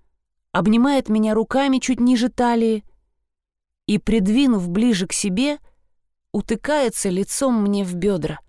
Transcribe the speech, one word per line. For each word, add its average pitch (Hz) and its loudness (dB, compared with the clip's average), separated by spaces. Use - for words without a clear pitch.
обнимает 233 2
меня 214 0
руками 262 0
чуть 247 -2
ниже 240 2
талии 226 0
и, 208 0
придвинув 220 2
ближе 196 0
к - -10
себе, 247 -2
утыкается 233 -2
лицом 208 -2
мне 202 0
в 180 -6
бедра. 170 -4